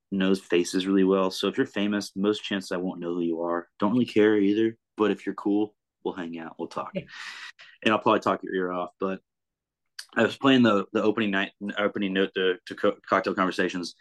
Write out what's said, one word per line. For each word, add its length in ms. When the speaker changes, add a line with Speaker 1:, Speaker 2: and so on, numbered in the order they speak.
Speaker 1:
knows 260
faces 480
really 180
well. 260
So 180
if 80
you're 100
famous, 480
most 300
chances 280
I 40
won't 240
know 140
who 80
you 180
are. 280
Don't 140
really 120
care 320
either. 400
But 140
if 120
you're 100
cool, 400
we'll 80
hang 260
out. 200
We'll 100
talk. 240
Speaker 2:
Yeah. 120
Speaker 1:
And 120
I'll 40
probably 220
talk 220
your 120
ear 160
off. 200
But 200
I 100
was 120
playing 260
the, 300
the 100
opening 280
night, 220
opening 340
note 220
to, 220
to 80
Co-, 220
Cocktail 260
Conversations, 680